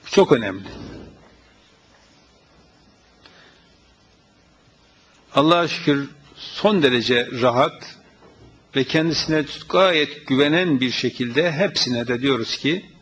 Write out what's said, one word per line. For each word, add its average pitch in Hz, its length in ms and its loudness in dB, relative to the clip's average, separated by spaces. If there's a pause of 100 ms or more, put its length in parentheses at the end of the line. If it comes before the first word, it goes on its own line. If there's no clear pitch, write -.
Bu - 40 -16
çok 190 220 4
önemli. 98 360 -2 (4000)
Allah'a 165 340 4
şükür 139 420 -2 (260)
son - 460 0
derece 120 460 2 (120)
rahat 127 560 0 (800)
ve 131 80 0
kendisine 160 600 -2 (240)
gayet 170 580 0
güvenen 147 540 2
bir 127 100 0
şekilde 131 600 -2
hepsine 123 560 -2
de 120 140 -2
diyoruz 131 340 -2
ki 160 300 -4 (160)